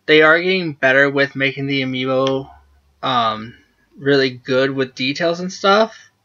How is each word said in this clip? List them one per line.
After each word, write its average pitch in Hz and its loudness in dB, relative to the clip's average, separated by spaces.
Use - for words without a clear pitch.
They 156 4
are 156 6
getting 180 -2
better 135 2
with 139 -2
making 139 -4
the 139 -2
amiibo, 131 -2
um, 113 -4
really 139 0
good 131 -2
with 135 -4
details 165 -4
and 185 -8
stuff. 208 0